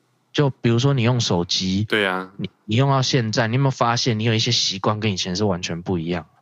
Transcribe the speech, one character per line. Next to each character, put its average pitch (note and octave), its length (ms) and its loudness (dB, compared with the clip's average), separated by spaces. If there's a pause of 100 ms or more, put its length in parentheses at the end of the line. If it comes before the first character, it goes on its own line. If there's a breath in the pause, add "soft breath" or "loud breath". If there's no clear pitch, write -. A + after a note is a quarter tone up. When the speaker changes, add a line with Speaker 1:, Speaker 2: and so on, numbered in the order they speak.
(320)
Speaker 1:
就 C#3+ 180 2
比 - 200 -2
如 A#2 100 4
说 C#3 140 2
你 B2+ 80 0
用 A#2+ 180 2
手 F2+ 240 0
机。 F#2+ 420 -2
Speaker 2:
对 G#2+ 200 0
啊。 F#2 320 -2
Speaker 1:
你， G2+ 120 -8 (160)
你 G#2+ 100 -4
用 C#3 140 2
到 C3+ 120 2
现 A#2 300 0
在， A2+ 160 0
你 A#2 80 -2
有 C#3 60 2
没 C#3 60 4
有 C3 40 2
发 A#2+ 240 0
现 A2+ 240 0
你 A2 60 0
有 A2+ 80 2
一 A2+ 60 2
些 A#2 120 0
习 - 280 -2
惯 G#2+ 200 -2
跟 G#2+ 120 0
以 F#2 60 -4
前 F2+ 180 -4
是 G#2 100 0
完 F2+ 160 0
全 E2+ 200 -6
不 F2+ 160 -2
一 D#2+ 100 -4
样？ F2 180 -4 (160)